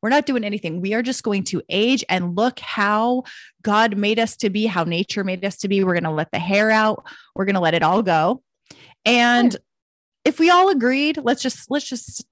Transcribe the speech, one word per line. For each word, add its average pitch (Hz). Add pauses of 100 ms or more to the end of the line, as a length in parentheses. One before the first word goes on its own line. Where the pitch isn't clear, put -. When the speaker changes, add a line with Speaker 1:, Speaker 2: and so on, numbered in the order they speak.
Speaker 1:
We're 214
not 294
doing 247
anything. 180
We 190
are 226
just 254
going 202
to -
age 226
and 180
look 233
how 220 (380)
God 214
made 208
us 226
to 214
be, 208
how 180
nature 170
made 185
us 196
to 202
be. 196
We're 180
gonna 165
let 156
the -
hair 202
out. 214 (300)
We're 190
gonna 196
let 160
it 165
all 180
go." 180 (640)
And 240
Speaker 2:
Right. - (640)
Speaker 1:
if -
we 320
all 359
agreed, 277
let's 240
just, -
let's 285
just -